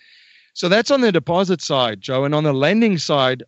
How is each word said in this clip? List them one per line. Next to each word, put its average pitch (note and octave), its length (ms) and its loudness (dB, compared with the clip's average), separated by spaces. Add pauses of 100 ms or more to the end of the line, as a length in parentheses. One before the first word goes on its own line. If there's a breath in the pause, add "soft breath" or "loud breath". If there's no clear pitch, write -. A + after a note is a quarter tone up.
(540 soft breath)
So - 160 -4
that's A3 220 2
on C#4 100 2
the A3+ 100 2
deposit E3+ 500 0
side, A#2+ 400 -2
Joe. C3 240 -2
And D3 100 -2
on D3+ 80 0
the D3+ 100 2
lending F#3 440 2
side, C3 500 -2